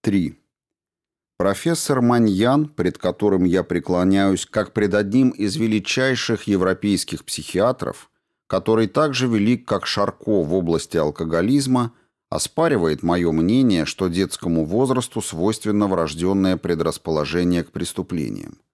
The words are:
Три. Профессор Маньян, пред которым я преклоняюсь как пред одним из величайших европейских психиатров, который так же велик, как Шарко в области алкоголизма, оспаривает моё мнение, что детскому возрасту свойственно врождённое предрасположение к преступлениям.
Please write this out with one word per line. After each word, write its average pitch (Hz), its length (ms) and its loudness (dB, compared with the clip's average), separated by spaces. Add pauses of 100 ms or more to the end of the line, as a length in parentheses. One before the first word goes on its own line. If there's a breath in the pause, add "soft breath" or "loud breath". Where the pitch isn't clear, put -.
Три. 98 300 0 (1040)
Профессор 135 600 0
Маньян, 120 680 4
пред - 320 -4
которым 92 440 2
я 90 200 2
преклоняюсь 92 800 0
как - 260 -2
пред 104 220 0
одним 107 380 2
из 98 240 -4
величайших 113 880 -2
европейских 95 840 0
психиатров, - 880 -4 (340)
который 110 400 2
так 143 300 0
же 123 120 0
велик, 113 400 2
как 101 200 -2
Шарко 101 560 0
в 76 100 -2
области 85 420 -2
алкоголизма, 104 960 0 (380 soft breath)
оспаривает 92 720 0
моё 85 300 2
мнение, 90 540 2
что 95 220 -4
детскому 85 560 -2
возрасту 123 600 -2
свойственно 104 640 -2
врождённое 92 680 0
предрасположение 82 1080 -2
к - 80 -12
преступлениям. 65 880 -8 (140)